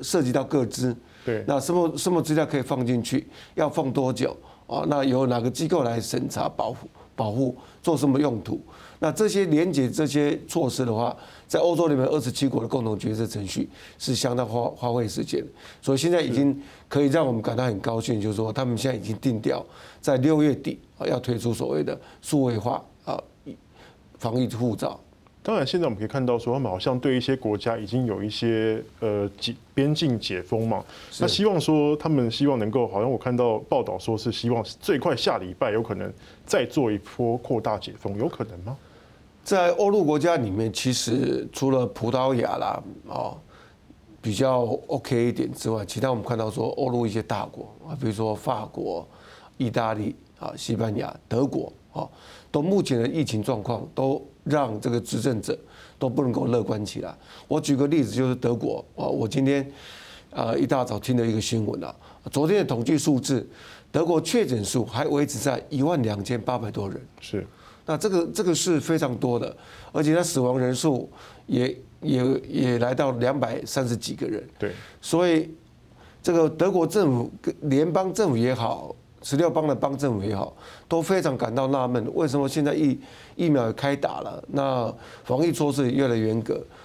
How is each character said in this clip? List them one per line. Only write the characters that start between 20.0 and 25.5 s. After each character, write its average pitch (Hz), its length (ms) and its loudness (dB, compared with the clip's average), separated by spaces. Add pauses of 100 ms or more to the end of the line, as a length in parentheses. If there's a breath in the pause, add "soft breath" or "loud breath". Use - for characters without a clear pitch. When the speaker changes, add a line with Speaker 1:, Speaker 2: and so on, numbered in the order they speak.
Speaker 1:
在 139 160 2
六 151 240 4
月 147 140 4
底， - 240 -6 (180)
啊， - 80 -8
要 127 140 0
推 120 180 -2
出 117 160 -2
所 131 160 -4
谓 151 140 0
的 - 160 -6 (220 loud breath)
数 143 220 2
位 120 140 2
化， 110 260 -2 (220)
啊， - 160 -4 (960 loud breath)
防 117 220 -2
疫 127 80 2
护 113 280 -2
照。 - 240 -6 (460)
Speaker 2:
当 214 80 0